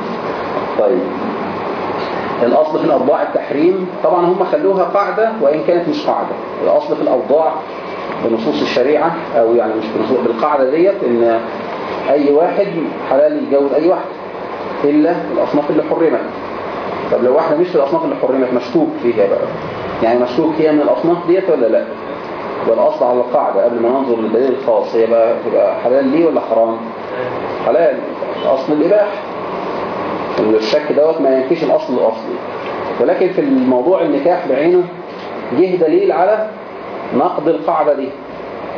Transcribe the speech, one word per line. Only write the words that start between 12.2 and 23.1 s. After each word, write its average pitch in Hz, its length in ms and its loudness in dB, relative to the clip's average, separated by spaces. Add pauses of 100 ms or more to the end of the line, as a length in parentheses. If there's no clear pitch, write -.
واحد 180 340 2 (440)
حلال 147 320 2
يتجوز 139 300 2
أي 156 160 2
واحدة 180 220 0 (760)
إلا 151 300 4 (200)
الأصناف - 360 0
اللي - 120 2
حرمت. 156 380 0 (920)
طب 117 120 2
لو 127 100 4
واحدة 151 220 2
مش 180 120 2
في - 60 -2
الأصناف 156 300 2
اللي 139 180 -2
حرمت، 131 320 0
مشكوك 147 340 0 (140)
فيها 110 240 2
بقى، - 220 0 (540)
يعني 117 160 4
مشكوك 156 400 0
هي 156 140 4
من 151 80 4
الأصناف 165 460 0
ديت 185 240 2
ولا 131 160 2
لأ، 110 180 2 (840)
والأصل 131 360 2
على 123 140 2